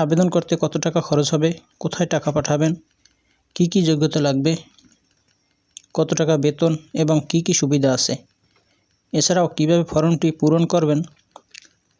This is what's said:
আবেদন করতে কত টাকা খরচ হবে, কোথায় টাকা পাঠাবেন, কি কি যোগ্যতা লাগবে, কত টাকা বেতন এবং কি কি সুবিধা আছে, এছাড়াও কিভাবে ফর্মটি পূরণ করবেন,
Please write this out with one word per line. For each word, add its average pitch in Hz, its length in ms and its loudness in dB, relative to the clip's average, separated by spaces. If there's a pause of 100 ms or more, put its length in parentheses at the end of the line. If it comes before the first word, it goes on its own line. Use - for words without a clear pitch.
আবেদন 165 300 2
করতে 170 280 0
কত 156 120 -2 (100)
টাকা 165 240 0
খরচ 147 260 0
হবে, 160 160 2 (320)
কোথায় 170 320 -4
টাকা 151 220 -2
পাঠাবেন, 151 360 0 (840)
কি 175 160 2
কি 196 160 2
যোগ্যতা 156 380 0
লাগবে, 139 260 0 (1400)
কত 160 120 0 (120)
টাকা 160 140 2 (100)
বেতন 156 280 0 (300)
এবং 151 140 2 (140)
কি 165 160 2
কি 185 140 0
সুবিধা 139 360 2
আছে, 123 180 -4 (1000)
এছাড়াও 170 340 0 (100)
কিভাবে 165 360 2
ফর্মটি 160 360 0 (120)
পূরণ 156 220 2 (100)
করবেন, 156 280 2 (1000)